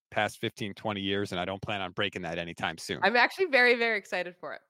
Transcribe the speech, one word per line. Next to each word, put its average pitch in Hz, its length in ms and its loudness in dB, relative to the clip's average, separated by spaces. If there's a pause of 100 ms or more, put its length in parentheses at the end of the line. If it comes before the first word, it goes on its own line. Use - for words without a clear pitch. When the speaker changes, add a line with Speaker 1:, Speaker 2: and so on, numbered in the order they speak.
(120)
Speaker 1:
past 107 260 0
fifteen, 107 360 -4
twenty 104 260 -4
years, 98 320 0
and 90 80 -2
I 90 40 0
don't 95 160 -6
plan 104 200 -4
on 90 120 -6
breaking 98 300 -2
that 85 160 -4
anytime 85 400 -4
soon. - 240 -4
Speaker 2:
I'm 214 140 4
actually 277 300 4
very, 247 280 6
very 233 240 0
excited 180 400 -6
for 139 160 -12
it. - 160 -14